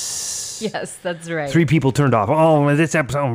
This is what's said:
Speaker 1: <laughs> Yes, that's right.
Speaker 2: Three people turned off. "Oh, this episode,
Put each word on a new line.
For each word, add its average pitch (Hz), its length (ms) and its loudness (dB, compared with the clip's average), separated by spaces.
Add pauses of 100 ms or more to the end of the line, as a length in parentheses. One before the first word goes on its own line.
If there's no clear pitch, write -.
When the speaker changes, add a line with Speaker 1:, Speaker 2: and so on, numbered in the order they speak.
(140)
Speaker 1:
<laughs> - 40 -8 (440)
Yes, - 400 -8
that's 165 260 -8
right. 156 220 -6
Speaker 2:
Three 160 160 4
people 135 260 2
turned 139 220 2
off. 107 160 2
"Oh, 151 460 4
this 156 180 0
episode, 139 420 -2